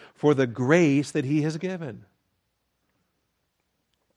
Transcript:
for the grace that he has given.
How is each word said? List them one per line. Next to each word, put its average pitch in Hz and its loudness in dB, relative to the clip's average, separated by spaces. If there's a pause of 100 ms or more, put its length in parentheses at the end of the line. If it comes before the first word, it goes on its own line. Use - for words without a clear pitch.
(140)
for 147 2
the 131 2
grace 139 2
that 147 -4
he 147 -2
has 156 -4
given. 165 -10 (2000)